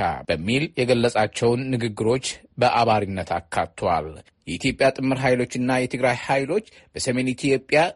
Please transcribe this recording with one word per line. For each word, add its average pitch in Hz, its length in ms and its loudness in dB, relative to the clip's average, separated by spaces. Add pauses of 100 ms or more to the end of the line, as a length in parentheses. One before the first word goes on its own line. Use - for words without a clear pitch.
(260)
በሚል 95 380 0 (120)
የገለጻቸውን 120 920 2
ንግግሮች 117 560 0 (320)
በአባሪነት 107 760 2
አካቷል። 85 760 -2 (380)
የኢትዮጵያ - 460 0
ጥምር 135 280 -2
ኃይሎችና 123 560 0
የትግራይ 123 440 0
ኃይሎች 139 460 -2 (240)
በሰሜን 127 400 -2
ኢትዮጵያ 135 520 2 (140)